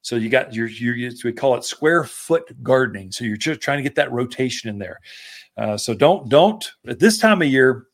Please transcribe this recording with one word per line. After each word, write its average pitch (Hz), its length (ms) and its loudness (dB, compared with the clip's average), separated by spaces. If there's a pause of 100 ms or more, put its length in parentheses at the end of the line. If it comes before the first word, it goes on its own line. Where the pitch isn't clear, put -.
So - 140 -6
you 113 140 -2
got 127 240 0
your, 113 140 -4
your, 120 280 -4
your, 123 160 -8 (120)
we 120 80 -2
call 127 240 0
it 120 80 -8
square 165 400 0
foot 131 600 -4
gardening. 113 480 0
So 120 140 -8
you're 107 120 -4
just 151 240 -4
trying 143 160 -2
to 139 60 -4
get 139 120 -4
that 139 160 0
rotation 123 580 -4
in 104 100 -8
there. 92 200 -12 (580)
Uh, 107 200 -4
so 113 160 -4
don't, 143 360 2
don't, 170 400 4 (180)
at 127 120 -8
this 220 180 4
time 208 240 4
of 151 80 2
year 131 440 4